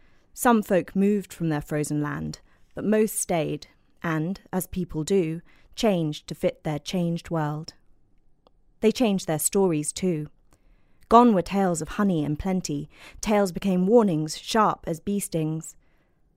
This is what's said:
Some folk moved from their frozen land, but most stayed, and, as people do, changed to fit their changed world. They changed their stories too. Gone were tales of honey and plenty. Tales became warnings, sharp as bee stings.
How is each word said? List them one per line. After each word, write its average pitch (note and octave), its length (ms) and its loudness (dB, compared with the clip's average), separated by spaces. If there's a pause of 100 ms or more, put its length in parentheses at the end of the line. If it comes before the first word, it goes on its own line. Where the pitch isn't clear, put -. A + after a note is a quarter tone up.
(340)
Some A#3 280 4
folk - 320 0
moved G3 380 0
from E3 160 -4
their D3+ 120 0
frozen D3+ 400 -4
land, D3+ 380 -6 (380)
but - 80 -8
most G#3+ 340 2
stayed, D3+ 480 -2 (380)
and, E3 360 -2 (120)
as F3+ 160 -4
people E3+ 340 -6
do, E3+ 380 0 (340)
changed E3+ 540 -2
to D#3+ 80 -10
fit - 260 -4
their D3 160 -6
changed E3+ 500 -4
world. D#3 460 -6 (1080)
They A3 100 4
changed G3+ 340 0
their D#3 140 -2
stories E3+ 520 0
too. D#3 360 -2 (800)
Gone A#3 260 8
were F3 80 2
tales F3+ 400 0
of D3+ 80 -8
honey F#3+ 340 0
and D3 140 -2
plenty. E3 500 -4 (320)
Tales G#3 300 2
became F#3 360 0
warnings, F#3 520 4
sharp - 480 0
as E3 140 -6
bee G3+ 180 -4
stings. D#3+ 560 -6 (600)